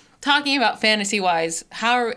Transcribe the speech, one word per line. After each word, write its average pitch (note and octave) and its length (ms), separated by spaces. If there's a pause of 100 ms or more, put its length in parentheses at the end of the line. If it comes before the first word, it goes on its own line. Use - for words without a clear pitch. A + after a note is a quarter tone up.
(220)
talking C#4+ 340
about A#3 240
fantasy-wise, G3 920
how A3+ 220
are, B3 240